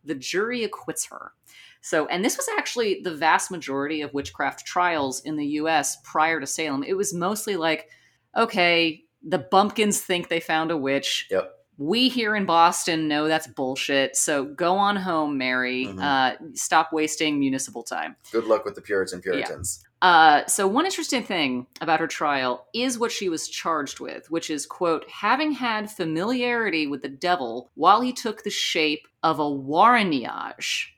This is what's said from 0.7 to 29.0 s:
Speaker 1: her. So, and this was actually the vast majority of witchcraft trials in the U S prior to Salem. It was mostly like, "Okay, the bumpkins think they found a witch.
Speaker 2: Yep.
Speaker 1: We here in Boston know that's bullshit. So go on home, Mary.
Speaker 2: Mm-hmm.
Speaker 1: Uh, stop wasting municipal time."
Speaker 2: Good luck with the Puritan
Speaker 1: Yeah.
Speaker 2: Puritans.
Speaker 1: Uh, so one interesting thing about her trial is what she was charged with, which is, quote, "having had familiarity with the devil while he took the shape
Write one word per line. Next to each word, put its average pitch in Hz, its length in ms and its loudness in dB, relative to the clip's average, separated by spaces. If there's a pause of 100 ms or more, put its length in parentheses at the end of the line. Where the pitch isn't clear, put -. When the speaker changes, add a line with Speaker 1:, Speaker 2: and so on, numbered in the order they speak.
Speaker 1:
her. - 260 -18 (500)
So, 151 240 0
and 180 180 -2
this 262 120 0
was 539 100 -4 (120)
actually 220 440 -2
the 175 120 -6
vast 160 360 2
majority 147 520 -4
of 143 120 -8
witchcraft 139 520 -4
trials 160 560 0
in 156 140 -6
the 147 100 -4
U 151 220 -2
S 151 360 0
prior 160 340 2
to 139 80 -6
Salem. 143 360 -4
It 151 100 -4
was 196 220 -2
mostly 196 420 -2
like, 160 320 0 (480)
"Okay, 170 680 2 (180)
the 170 160 -2
bumpkins 202 600 2
think 175 280 -4
they 170 120 0
found 160 300 -2
a 170 60 0
witch. 139 540 -2
Speaker 2:
Yep. 92 200 0 (280)
Speaker 1:
We 220 320 2
here 220 260 -2
in 202 80 0
Boston 165 640 4
know 151 200 0
that's 156 180 0
bullshit. 135 680 0
So 143 300 0
go 170 320 0
on 202 200 2
home, 160 420 0
Mary. 127 480 0
Speaker 2:
Mm-hmm. 95 120 -8
Speaker 1:
Uh, 135 340 2 (200)
stop - 400 2
wasting 156 480 0
municipal 131 420 -2
time." 80 340 -8 (140)
Speaker 2:
Good 113 140 0
luck 107 220 4
with 101 80 -6
the - 80 -14
Puritan 92 420 -2
Speaker 1:
Yeah. 92 80 -2
Speaker 2:
Puritans. - 500 -6 (200)
Speaker 1:
Uh, 160 440 8
so 202 200 0
one 247 200 2
interesting 320 360 -2
thing 135 440 -2 (140)
about 160 200 2
her 160 60 0
trial 139 680 -2
is 240 240 -2
what 226 140 -2
she 196 180 -4
was 160 180 -4
charged 156 520 -4
with, 101 300 -12
which 165 200 -4
is, 151 160 -4
quote, 165 420 -2
"having 269 440 0
had 226 380 -4
familiarity 202 960 -2
with 139 140 -4
the 135 80 -8
devil 135 680 -2
while 190 280 6
he 254 100 -2
took 220 300 -8
the 208 80 -6
shape 151 580 0 (140)